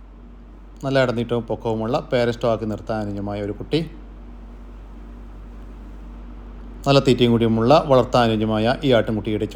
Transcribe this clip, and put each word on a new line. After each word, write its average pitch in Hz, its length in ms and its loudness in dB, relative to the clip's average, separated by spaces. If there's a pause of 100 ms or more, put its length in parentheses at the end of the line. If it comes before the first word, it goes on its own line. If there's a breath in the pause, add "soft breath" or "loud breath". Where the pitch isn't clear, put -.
(840)
നല്ല 135 200 4
ഇടനീട്ടവും 120 460 0
പൊക്കവുമുള്ള 110 460 -2 (140)
പേര 120 160 2 (100)
സ്റ്റോക്ക് 110 360 0
നിർത്താൻ 110 320 -6
അനുയോജ്യമായ 101 420 -6
ഒരു 101 140 -6
കുട്ടി. 143 200 -2 (3000)
നല്ല 139 100 8 (100)
തീറ്റയും 123 280 6
കൂടിയുമുള്ള 113 360 4 (220)
വളർത്താൻ 123 340 4
അനുയോജ്യമായ 110 480 0 (100)
ഈ 131 140 4
ആട്ടിൻകുട്ടിയുടെ 107 560 -2